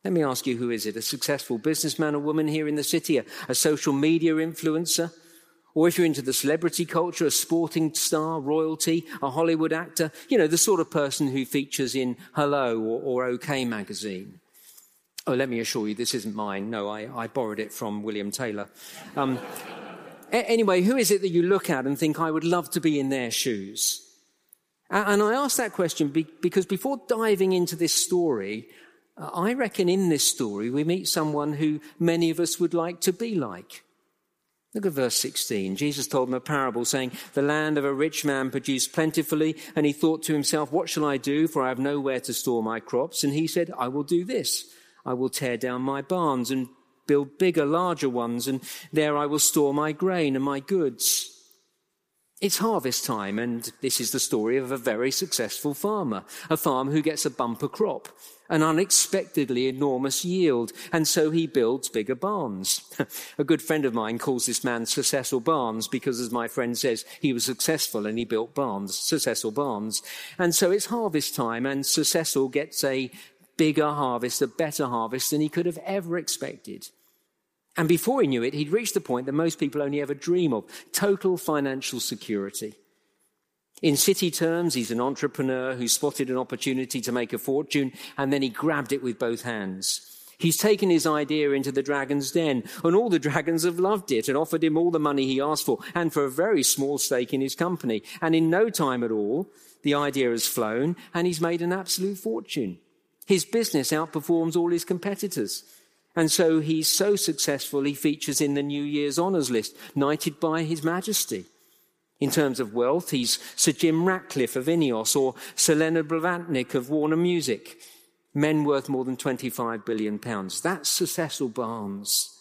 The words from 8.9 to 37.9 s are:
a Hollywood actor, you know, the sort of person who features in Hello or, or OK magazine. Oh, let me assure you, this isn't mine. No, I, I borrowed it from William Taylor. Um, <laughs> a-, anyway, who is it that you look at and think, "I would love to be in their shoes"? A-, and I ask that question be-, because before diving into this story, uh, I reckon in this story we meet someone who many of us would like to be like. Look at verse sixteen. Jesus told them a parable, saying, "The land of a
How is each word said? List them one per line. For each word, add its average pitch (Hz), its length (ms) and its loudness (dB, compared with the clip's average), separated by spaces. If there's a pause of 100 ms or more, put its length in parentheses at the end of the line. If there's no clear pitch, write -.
a 139 80 0
Hollywood 160 420 2
actor, 160 380 -2 (180)
you 269 80 4
know, 160 120 6
the 165 100 4
sort 190 220 4
of 156 100 -2
person 143 380 0
who 131 160 0
features 135 500 -2
in 127 220 0 (160)
Hello 139 480 2
or, 113 200 -2
or 127 260 0
OK 127 380 -2
magazine. 101 760 -8 (840)
Oh, 139 80 0
let 131 140 2
me 117 120 -2
assure 110 260 -2
you, 107 80 -2
this 120 200 -2
isn't 107 200 -6
mine. 104 360 -6
No, 104 180 -4
I, 107 260 -8
I 113 140 -8
borrowed 107 320 -4
it 107 120 -8
from 104 300 -6
William 104 280 -6
Taylor. 104 380 -6 (480)
Um, 135 220 0 (460)
<laughs> - 480 -14
a-, 226 180 0
anyway, 196 320 4
who 233 140 4
is 202 140 2
it 196 100 4
that 190 80 0
you 170 160 4
look 190 260 2
at 131 160 0
and 139 100 0
think, 156 220 0
"I 165 120 0
would 156 120 0
love 170 280 0
to 170 100 -2
be 151 180 2
in 135 120 0
their 127 200 0
shoes"? 104 760 -2 (840)
A-, 202 200 2
and 202 120 6
I 214 120 2
ask 269 240 0
that 220 140 -2
question 160 360 0
be-, 156 180 0 (140)
because 180 260 2
before 269 400 -2
diving 208 460 4
into 175 240 2
this 160 160 2
story, 117 760 0 (500)
uh, - 160 -10
I 185 200 0
reckon 214 360 0
in 190 200 4
this 147 200 4
story 107 400 -2
we 139 140 0
meet 175 240 0
someone 151 460 0
who 151 280 0 (200)
many 165 300 2
of 160 100 -2
us 165 180 0
would 170 160 2
like 175 280 -2
to 185 100 2
be 226 240 -4
like. 104 480 -6 (880)
Look 202 140 -4
at 170 60 2
verse 127 240 0
sixteen. 98 580 -2
Jesus 143 320 -2
told 127 220 2
them 127 60 0
a 123 60 -2
parable, 127 440 -2
saying, 131 280 -2 (220)
"The 139 80 2
land 151 340 2
of 139 80 0
a 139 80 0